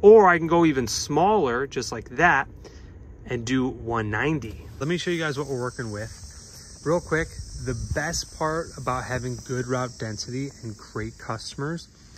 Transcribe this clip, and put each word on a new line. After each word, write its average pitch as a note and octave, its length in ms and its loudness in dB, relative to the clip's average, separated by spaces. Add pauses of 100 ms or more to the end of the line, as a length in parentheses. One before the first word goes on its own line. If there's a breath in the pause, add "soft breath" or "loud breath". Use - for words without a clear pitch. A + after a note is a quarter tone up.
or G#3 260 12
I F3 100 8
can E3 100 0
go E3+ 180 6
even C3 220 2
smaller, D3+ 760 2
just C3+ 260 -6
like A2+ 240 -10
that, C#3 320 4 (760 loud breath)
and A#2+ 220 -4
do C3 220 2
one A2 420 -4
ninety. C3 560 -2 (140)
Let C#3 80 -4
me F3+ 100 0
show F3+ 120 -4
you E3+ 100 -2
guys D3+ 180 -4
what D3 80 -4
we're C3+ 140 -4
working A#2+ 300 -6
with. - 920 -12
Real E3 160 2
quick, D#3+ 280 0 (360)
the B2+ 100 -2 (200)
best D#3 440 -4
part D#3+ 280 -2 (100)
about B2+ 280 -4
having B2 320 -4 (100)
good B2 200 -4
route B2 320 -2
density B2 520 -6 (120)
and A2 140 -10
great A2+ 420 -10
customers C#3+ 680 -8 (300 loud breath)